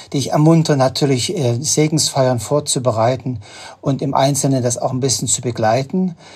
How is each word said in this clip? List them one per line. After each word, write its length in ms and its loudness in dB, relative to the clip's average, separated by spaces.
die 60 -2
ich 120 -4
ermuntere, 460 4
natürlich, 600 0
äh, 240 0
Segensfeiern 760 0
vorzubereiten 1000 -2
und 220 -2
im 120 -2
Einzelnen 480 2
das 160 -2
auch 140 -4
ein 80 -4
bisschen 260 -2
zu 160 -2
begleiten. 720 -2